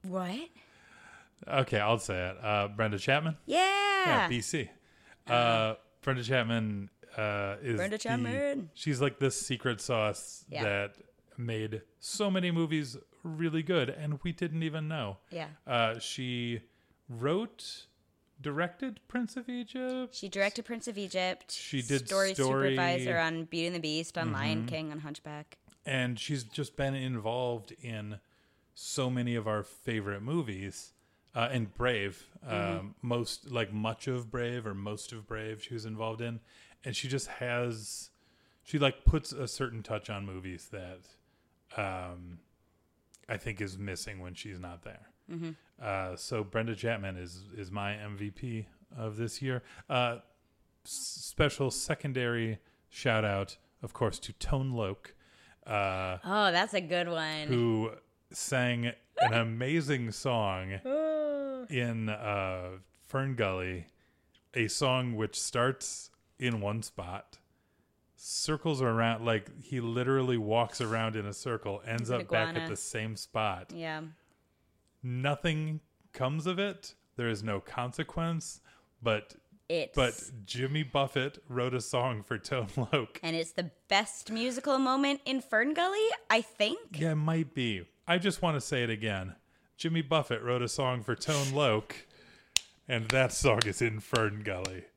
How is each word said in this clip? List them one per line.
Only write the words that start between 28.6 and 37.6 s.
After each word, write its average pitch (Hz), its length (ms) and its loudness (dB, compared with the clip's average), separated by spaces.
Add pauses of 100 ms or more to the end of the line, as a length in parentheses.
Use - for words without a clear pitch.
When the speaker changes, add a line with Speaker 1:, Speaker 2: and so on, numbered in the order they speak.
Speaker 2:
so - 360 -2
many 120 260 2
of 110 120 0
our 107 160 0
favorite 101 580 -4
movies, 107 720 -4 (400)
uh, 117 180 0
and 117 220 0
Brave, 110 540 0 (180)
Speaker 1:
Mm-hmm. 101 340 0
Speaker 2:
um, 98 220 -10
most, 120 480 -2
like, 113 220 -2
much 107 360 -2
of 123 220 -2
Brave 120 380 -2
or 101 60 -4
most 101 400 -8
of 110 120 -12
Brave 110 380 -8
she - 100 -10
was 110 120 -6
involved 110 340 -4
in. 117 220 -4 (420)
And 120 100 -6
she - 140 -4
just 131 200 -2
has, 120 800 -4 (540)